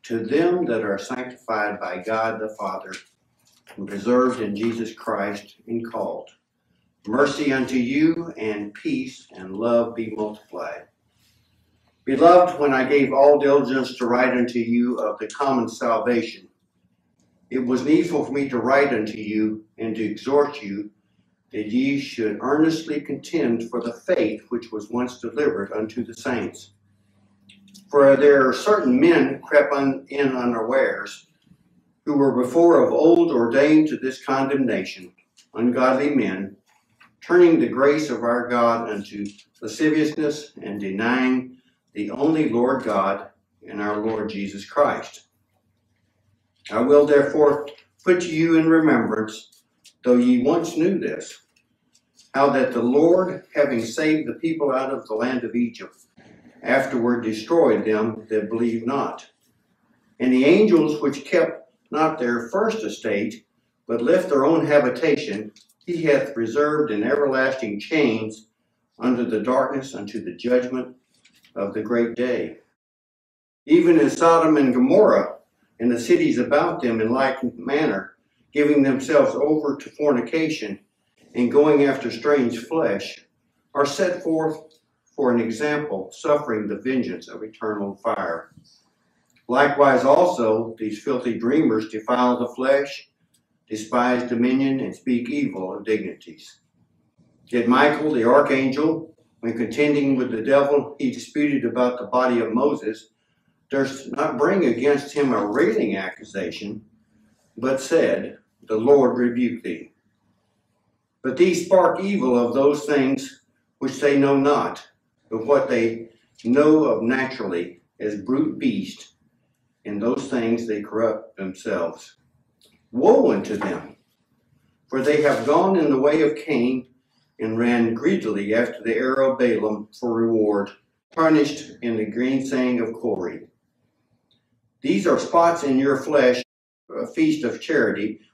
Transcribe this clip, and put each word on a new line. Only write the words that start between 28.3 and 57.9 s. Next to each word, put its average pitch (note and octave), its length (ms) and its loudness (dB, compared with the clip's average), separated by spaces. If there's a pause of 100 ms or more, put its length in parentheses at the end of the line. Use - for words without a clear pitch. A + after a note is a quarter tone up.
are B2+ 80 2
certain C3 460 2
men C#3+ 420 4
crept D3 320 2
un-, C#3 360 -2
in C#3 260 -2
unawares, A#2+ 920 -2 (760)
who D3 140 -2
were B2+ 260 2
before E3 400 6
of - 80 2
old E3 400 6
ordained C#3 560 4
to A#2+ 100 -4
this - 280 -8
condemnation, C3+ 880 -2 (400)
ungodly B2+ 600 2
men, G2 440 -2 (640)
turning E3+ 380 6
the A#2 100 0
grace C#3+ 400 2
of A#2 140 -6
our A#2+ 260 -2
God A#2 400 0
unto G2+ 360 -10 (360)
lasciviousness D3+ 880 -2 (100)
and G#2 200 -10
denying B2 760 -2 (360)
the G#2 180 -8
only D3 380 0
Lord B2 340 0
God - 460 -4 (360)
and G#2 160 -10
our G#2+ 240 -4
Lord G#2+ 240 -4
Jesus G2 400 -10
Christ. - 580 -2 (1400)
I A2 120 -2
will D3 240 6
therefore C#3+ 640 2 (340)
put F3+ 180 2
to E3 140 -6
you E3 220 2
in D#3+ 100 2
remembrance, A#2+ 960 0 (400)
though B2 140 4
ye B2 260 2
once D#3+ 320 0
knew F3 240 0
this, - 440 -10 (880)
how C3+ 160 4
that B2 240 0
the A#2 100 -2
Lord, E3+ 600 2 (100)
having B2+ 280 0
saved D#3 440 -2
the A#2+ 60 -8
people D3+ 400 -4
out C3 200 -4
of A#2 140 -10
the A2 60 -8
land A#2+ 320 -4
of A2+ 100 -8
Egypt, A#2 400 -4 (680)
afterward A#2+ 580 0
destroyed A2 640 0
them A2 440 -2